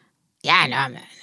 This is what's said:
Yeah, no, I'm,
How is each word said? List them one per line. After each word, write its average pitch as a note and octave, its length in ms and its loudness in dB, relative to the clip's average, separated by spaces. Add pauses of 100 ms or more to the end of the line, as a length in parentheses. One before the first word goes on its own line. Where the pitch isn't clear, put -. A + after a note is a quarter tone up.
(440)
Yeah, E3 240 4
no, B2 100 -4
I'm, C3+ 180 -4 (280)